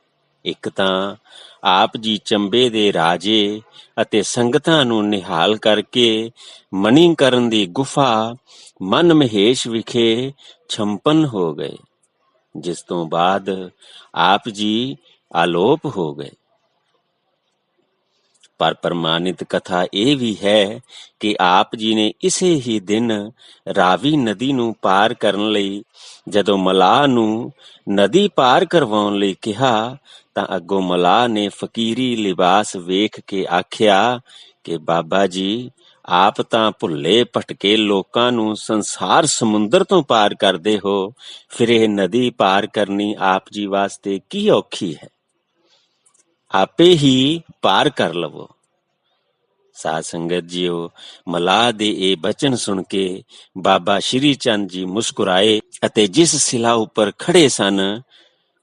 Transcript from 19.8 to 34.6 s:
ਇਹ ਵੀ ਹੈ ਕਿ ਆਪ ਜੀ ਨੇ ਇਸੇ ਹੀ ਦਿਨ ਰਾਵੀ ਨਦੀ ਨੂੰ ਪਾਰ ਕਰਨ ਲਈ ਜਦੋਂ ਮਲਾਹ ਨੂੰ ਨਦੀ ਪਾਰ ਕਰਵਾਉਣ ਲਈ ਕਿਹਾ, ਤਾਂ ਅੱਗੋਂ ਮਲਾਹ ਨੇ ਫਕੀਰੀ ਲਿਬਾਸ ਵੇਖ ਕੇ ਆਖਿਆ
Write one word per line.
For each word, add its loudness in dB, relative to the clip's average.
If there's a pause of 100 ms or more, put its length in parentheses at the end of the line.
ਇਹ 0
ਵੀ -4
ਹੈ 2 (400)
ਕਿ -2
ਆਪ 2
ਜੀ -2
ਨੇ 0
ਇਸੇ 0
ਹੀ -2
ਦਿਨ -2 (440)
ਰਾਵੀ 2
ਨਦੀ 0
ਨੂੰ -2
ਪਾਰ 2
ਕਰਨ -2
ਲਈ -4 (460)
ਜਦੋਂ 2
ਮਲਾਹ 4
ਨੂੰ 0 (400)
ਨਦੀ 2
ਪਾਰ 4
ਕਰਵਾਉਣ 0
ਲਈ 0
ਕਿਹਾ, -2 (380)
ਤਾਂ -4
ਅੱਗੋਂ -4
ਮਲਾਹ 2
ਨੇ -2
ਫਕੀਰੀ -4
ਲਿਬਾਸ 0
ਵੇਖ -2
ਕੇ -6
ਆਖਿਆ 0 (440)